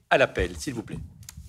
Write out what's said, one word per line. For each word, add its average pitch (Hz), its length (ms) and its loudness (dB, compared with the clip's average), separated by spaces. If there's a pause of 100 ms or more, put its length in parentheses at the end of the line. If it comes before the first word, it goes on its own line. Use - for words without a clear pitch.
à 170 80 8
l'appel, 95 400 2
s'il - 180 -8
vous - 60 -4
plaît. - 180 -8 (500)